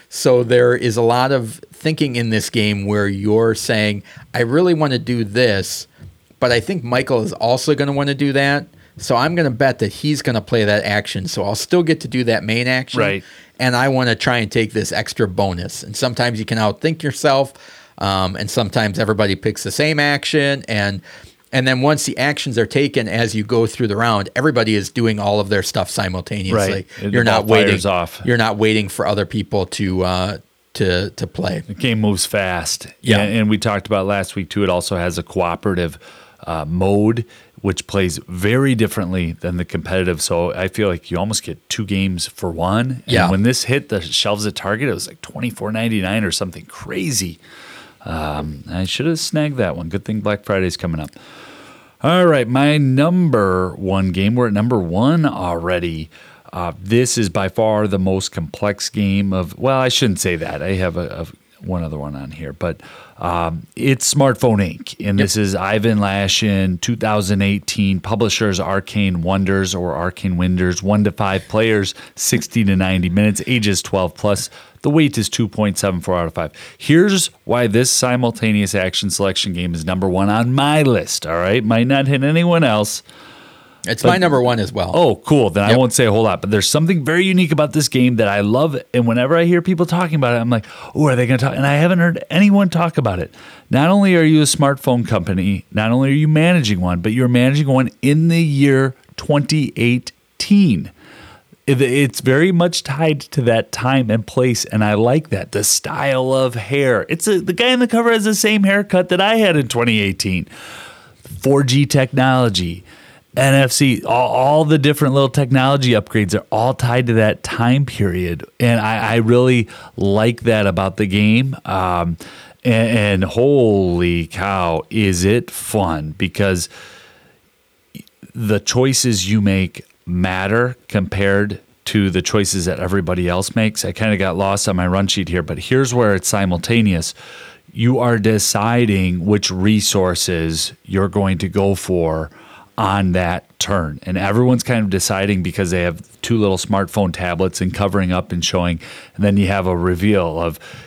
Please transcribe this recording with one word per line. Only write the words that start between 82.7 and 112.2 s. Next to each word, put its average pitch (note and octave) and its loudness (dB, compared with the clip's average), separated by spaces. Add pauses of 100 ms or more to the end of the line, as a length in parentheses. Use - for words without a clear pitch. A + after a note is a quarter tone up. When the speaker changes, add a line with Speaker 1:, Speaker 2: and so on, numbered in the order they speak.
Speaker 1:
It's A2+ -4
Speaker 2:
But E3+ 4
Speaker 1:
my F3+ 4
number D#3 2
one B2 2
as G2 -4
well. G#2 -2
Speaker 2:
Oh, D#3 4
cool. C3+ 2
Then G2 2
I G2+ 4
Speaker 1:
Yep. A#2 6
Speaker 2:
won't B2+ 2
say B2 2
a A2 4
whole A2 4
lot, F#2 0
but F#2+ -4
there's G#2 2
something E3 2
very E3+ 2
unique F3+ 2
about D#3 0
this D3+ 0
game B2 2
that A2 2
I G2+ 0
love. C3 2 (160)
And A#2+ 2
whenever B2 2
I E3+ 4
hear F3 2
people F3 0
talking E3+ -2
about B2 2
it, A#2 2
I'm A#2 -2
like, A2+ 2 (280)
"Oh, D3+ 2
are C3+ 4
they B2 2
gonna B2 2
talk?" C3+ 0
And C3+ 0
I C#3+ 2
haven't F3 2
heard E3+ 0
anyone G3 4
talk E3 0
about G2+ 0
it. - -6 (380)
Not C#3 4
only G3 4
are E3 6
you D#3 6
a D3+ 4
smartphone C3+ 2
company, F#2+ 0
not A2 0
only C3+ 2
are C3+ 2
you D3+ 2
managing D#3 2
one, F2 0
but G#2+ -2
you're B2 2
managing C3 2
one C3 2 (120)
in D3+ 4
the E3 4
year C#3 2 (200)
twenty C#3+ 0
eighteen. B2 0 (800)
It, C3 2
it's C3+ 2
very C3+ 4
much F3 0
tied D3+ -2
to - -4
that A2+ 2
time B2+ 0
and G#2+ 0
place, B2+ 0
and G#2+ 0
I G#2 2
like A#2+ 2
that. - -6
The G2+ -2
style C3 -2
of C3 0
hair. A#2+ 0
It's E3 -2
a, G3 2
the F3+ -4
guy A3+ 2
in B3+ 2
the B3 2
cover A#3 2
has A3+ 2
the A3 2
same G#3 2
haircut G3 2
that F3+ 2
I G#3+ 2
had G3 4
in C3+ 0
twenty A#2 2
eighteen. F#2 -2 (920)
Four C#3 4
G C3+ 2
technology, B2+ 0 (520)